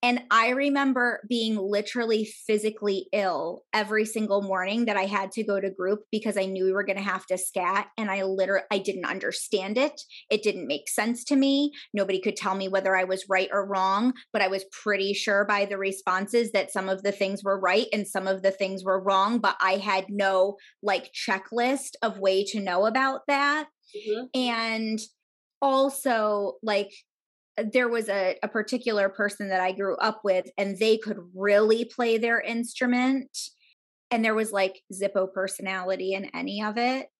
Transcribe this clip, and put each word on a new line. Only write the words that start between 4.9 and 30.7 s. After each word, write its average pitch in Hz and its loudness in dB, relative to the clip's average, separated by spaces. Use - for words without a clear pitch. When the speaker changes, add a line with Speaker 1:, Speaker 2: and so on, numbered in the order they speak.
Speaker 1:
I 190 0
had 196 -4
to 220 -4
go 202 0
to 196 -2
group 190 -2
because 214 -2
I 190 0
knew 190 -2
we 190 2
were 196 0
gonna 196 -4
have 190 -4
to 185 -2
scat. 190 -2
And 214 -4
I 196 -2
literally, 190 0
I 202 0
didn't 190 -4
understand 190 -4
it. 285 0
It 214 0
didn't 190 -2
make 147 -6
sense 233 -2
to 285 2
me. 277 4
Nobody 196 0
could 202 -2
tell 190 -4
me 196 -4
whether 190 2
I 185 4
was 190 -2
right 190 2
or 196 0
wrong, 196 2
but 214 2
I 190 2
was 190 -2
pretty 196 -2
sure 202 2
by 202 2
the 202 -4
responses 196 0
that 190 2
some 190 -4
of 190 -2
the 202 2
things 196 -2
were 196 0
right 185 2
and 208 -2
some 190 -4
of 190 0
the 190 4
things 190 -4
were 190 2
wrong, 196 2
but 202 0
I 190 2
had 196 0
no, 196 2
like, 196 0
checklist 240 -2
of 202 -2
way 196 4
to 208 -4
know 190 2
about 262 0
that. 285 2
Speaker 2:
Mm-hmm. 214 -4
Speaker 1:
And 226 -2
also, 254 2
like, 202 0
there 233 2
was 226 -2
a, 190 0
a 214 -2
particular 214 0
person 202 -4
that 190 2
I 185 0
grew 190 -2
up 220 0
with, 185 2
and 196 -2